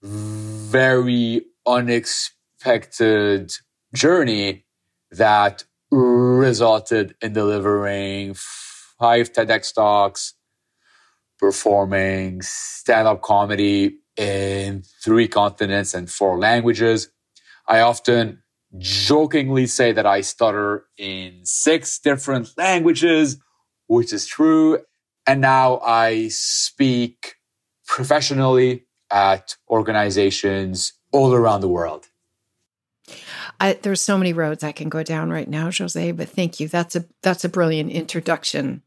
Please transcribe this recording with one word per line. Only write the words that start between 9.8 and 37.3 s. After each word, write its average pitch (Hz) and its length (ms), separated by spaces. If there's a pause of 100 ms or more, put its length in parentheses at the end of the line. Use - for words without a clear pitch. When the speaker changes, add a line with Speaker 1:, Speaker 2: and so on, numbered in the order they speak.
Speaker 1:
performing 95 1040
stand-up - 800
comedy 101 760 (180)
in 98 680 (200)
three 113 260
continents 101 680
and 90 160
four 92 280
languages. 113 680 (580)
I 113 140
often 117 640 (340)
jokingly 135 920
say 120 260
that 110 120
I 101 160
stutter 104 680 (120)
in 92 460
six - 540
different 135 600
languages, 180 800 (480)
which 117 260
is 104 140
true. 156 560 (440)
And 135 140
now 131 380
I 113 500
speak - 1080 (500)
professionally 131 960 (260)
at 98 480 (120)
organizations 98 1300 (180)
all 135 200
around 110 280
the 95 80
world. 85 400 (1500)
Speaker 2:
I, 196 140
there's 196 260
so 202 180
many 185 140
roads 156 320
I 151 80
can 156 160
go 160 160
down 160 260
right 160 180
now, 160 220
Jose, 170 400
but 165 180
thank 175 300
you. 156 80
That's 170 300
a, 170 80 (180)
that's 185 220